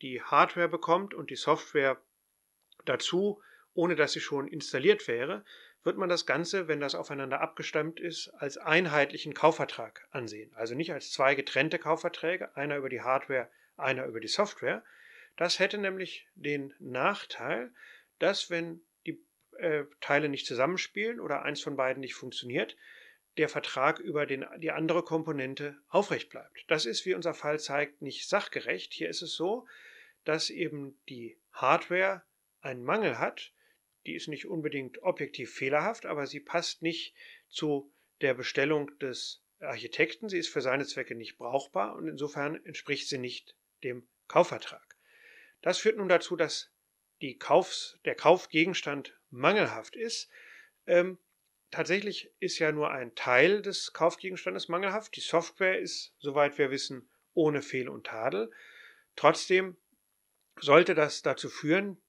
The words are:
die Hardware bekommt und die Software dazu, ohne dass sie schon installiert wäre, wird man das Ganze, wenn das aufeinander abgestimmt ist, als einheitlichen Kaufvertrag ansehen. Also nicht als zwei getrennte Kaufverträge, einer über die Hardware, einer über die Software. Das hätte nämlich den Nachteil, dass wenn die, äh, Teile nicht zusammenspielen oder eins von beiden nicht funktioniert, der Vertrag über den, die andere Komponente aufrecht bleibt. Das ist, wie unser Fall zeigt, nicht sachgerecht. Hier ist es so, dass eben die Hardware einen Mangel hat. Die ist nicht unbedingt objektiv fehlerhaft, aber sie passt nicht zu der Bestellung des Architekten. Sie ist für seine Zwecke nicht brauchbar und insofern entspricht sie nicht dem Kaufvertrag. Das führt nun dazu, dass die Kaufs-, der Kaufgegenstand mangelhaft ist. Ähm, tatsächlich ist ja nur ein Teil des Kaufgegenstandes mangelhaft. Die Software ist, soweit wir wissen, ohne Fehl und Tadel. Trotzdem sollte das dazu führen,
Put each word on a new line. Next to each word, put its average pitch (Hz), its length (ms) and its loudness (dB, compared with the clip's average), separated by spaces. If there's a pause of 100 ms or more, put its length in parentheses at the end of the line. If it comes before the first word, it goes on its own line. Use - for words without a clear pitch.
die 127 220 -8
Hardware 170 460 6
bekommt 175 440 2
und 151 160 -10
die 127 80 -10
Software 143 640 2 (840)
dazu, 185 560 0 (320)
ohne 175 200 2
dass 147 180 4
sie 156 80 -4
schon 139 280 -4
installiert 151 580 2
wäre, 143 380 -4 (440)
wird 185 80 0
man 185 140 -2
das 170 160 0
Ganze, 165 420 -2
wenn 147 120 -2
das 143 140 -2
aufeinander 139 460 -4
abgestimmt 160 580 -4
ist, 170 380 -8
als 139 220 -8
einheitlichen 151 760 2
Kaufvertrag 143 800 0
ansehen. 110 440 -10
Also 113 200 -6
nicht 160 180 -4
als - 180 -8
zwei 139 240 4
getrennte 143 440 0
Kaufverträge, 165 800 -2
einer 143 180 -4
über 135 140 -6
die 120 100 -6
Hardware, 127 480 0 (300)
einer 131 260 -2
über 113 160 -8
die 110 80 -8
Software. 196 560 -2 (540)
Das 170 200 0
hätte 196 200 2
nämlich 190 560 -6
den 143 440 -6
Nachteil, 156 920 -2 (460)
dass 190 320 2
wenn 170 320 -6 (240)
die, 160 120 -8 (380)
äh, 151 280 0 (180)
Teile 147 260 4
nicht 139 160 -4
zusammenspielen 185 760 -2
oder 143 200 -2
eins 143 220 -6
von 147 120 -6
beiden 131 280 0
nicht 123 120 -10
funktioniert, 127 640 -6 (640)
der 151 100 2
Vertrag 147 500 0
über 147 280 -2
den, 135 180 -4 (140)
die 160 140 -4
andere 160 320 2
Komponente 147 760 -4 (100)
aufrecht 180 400 2
bleibt. - 400 -18
Das 156 160 2
ist, 113 220 -4
wie 185 80 2
unser 170 180 -2
Fall 151 280 -2
zeigt, 147 420 -4
nicht - 260 -8
sachgerecht. 180 640 -2
Hier 165 160 -6
ist 170 140 -8
es 156 100 -10
so, 208 340 -2 (580)
dass 160 260 0
eben 147 580 -6
die 117 300 -14 (120)
Hardware 180 720 2 (360)
einen 127 240 -10
Mangel 156 340 0
hat. - 360 -6 (520)
Die 165 80 -8
ist - 140 -10
nicht 147 180 -10
unbedingt 147 560 -6
objektiv 143 500 -4
fehlerhaft, 151 540 0
aber 147 200 -4
sie 143 140 -10
passt - 400 -4
nicht 165 340 -4 (340)
zu 143 440 -2 (300)
der 135 100 4
Bestellung 143 680 0
des - 440 -8 (160)
Architekten. 147 680 -2
Sie 180 80 -4
ist 165 100 -4
für 143 140 -4
seine 131 240 0
Zwecke 131 280 -8
nicht 113 220 -14
brauchbar 139 580 -2
und 165 140 -8
insofern 147 560 -6
entspricht 143 440 -6
sie 143 100 -2
nicht - 360 -10 (300)
dem 123 240 -8 (180)
Kaufvertrag. - 680 2 (640)
Das 180 180 2
führt 220 200 4
nun 196 100 0
dazu, 175 280 4
dass - 360 -2 (480)
die 131 160 -6
Kaufs-, - 720 2
der 135 80 0
Kaufgegenstand 160 1040 4 (100)
mangelhaft 131 640 2
ist. 233 360 -8 (560)
Ähm, 180 320 4 (520)
tatsächlich 190 680 -2
ist 185 220 -4
ja 156 120 4
nur 151 180 0
ein 123 240 -6
Teil 156 460 6
des - 320 -6
Kaufgegenstandes 185 760 -2
mangelhaft. 190 480 -4
Die - 40 -10
Software 190 580 2
ist, - 400 -8
soweit 143 380 2
wir 139 140 4
wissen, 135 400 -6 (240)
ohne 151 260 4
Fehl 131 300 -4
und - 160 -12
Tadel. 147 440 -2 (680)
Trotzdem 185 600 4 (840)
sollte 165 340 8
das 151 280 2
dazu 139 260 -2
führen, 180 600 0